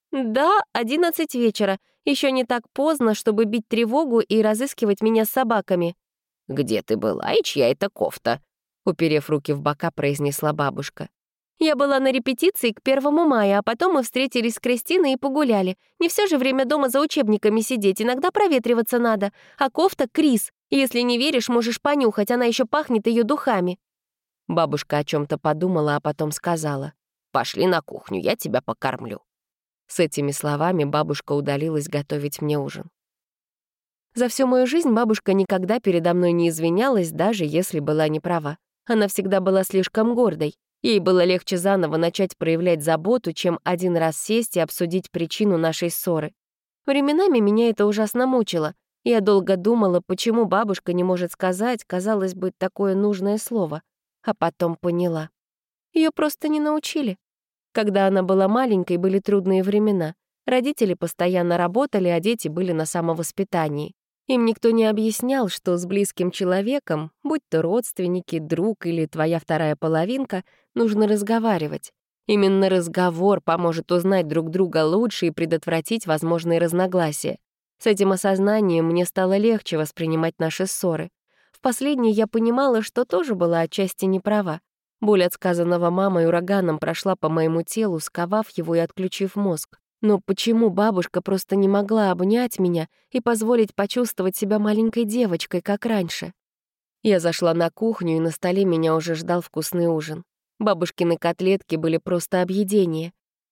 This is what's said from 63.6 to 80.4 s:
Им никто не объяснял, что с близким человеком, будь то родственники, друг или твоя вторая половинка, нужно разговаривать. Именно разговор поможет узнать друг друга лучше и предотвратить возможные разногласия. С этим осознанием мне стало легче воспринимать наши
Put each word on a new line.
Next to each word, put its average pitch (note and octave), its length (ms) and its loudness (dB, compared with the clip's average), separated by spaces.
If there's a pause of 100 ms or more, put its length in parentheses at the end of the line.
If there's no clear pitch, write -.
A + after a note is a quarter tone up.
Им B3 180 2
никто A3+ 260 2
не A3+ 140 4
объяснял, A3 640 0
что F3+ 280 -2
с F3 100 -4
близким F#3 440 -2
человеком, F#3 800 -2 (120)
будь D4+ 260 -2
то D#3+ 140 0
родственники, F3+ 760 -4
друг E3 480 -4
или E3 200 -2
твоя D#3+ 320 -2
вторая D#3 360 -2
половинка, F3+ 720 -2 (300)
нужно G#3+ 340 2
разговаривать. G3+ 840 -2 (340)
Именно G3 420 4
разговор F3+ 720 2
поможет E3 500 -2
узнать F3+ 380 2
друг D#3+ 220 -2
друга E3 340 2
лучше G3 420 0
и E3 40 0
предотвратить E3 760 -2
возможные E3 540 0
разногласия. E3+ 800 0 (400)
С - 80 -4
этим G3 260 4
осознанием F#3+ 720 2
мне F3 180 2
стало F#3 340 0
легче G#3+ 380 0
воспринимать D#3+ 600 -2
наши E3 280 -2